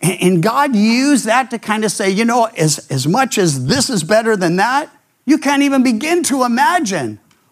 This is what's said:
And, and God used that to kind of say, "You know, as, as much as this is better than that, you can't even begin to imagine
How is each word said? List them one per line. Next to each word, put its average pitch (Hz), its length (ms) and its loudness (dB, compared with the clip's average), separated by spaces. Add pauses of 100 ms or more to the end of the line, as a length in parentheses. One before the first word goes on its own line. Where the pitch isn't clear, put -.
And, 180 220 -2
and 180 200 2
God 254 320 0
used 226 520 2
that 240 240 0
to 233 80 -6
kind 214 260 -4
of 208 80 0
say, 202 160 -2
"You 196 160 0
know, 233 200 2 (120)
as, 156 340 -2
as 131 160 -2
much 233 300 0
as 143 300 0
this 240 240 0
is 202 120 -2
better 214 320 0
than 175 220 -2
that, 254 320 0 (380)
you 294 100 4
can't 285 260 0
even 277 200 2
begin 302 420 0
to 262 200 0
imagine 233 760 -2 (340)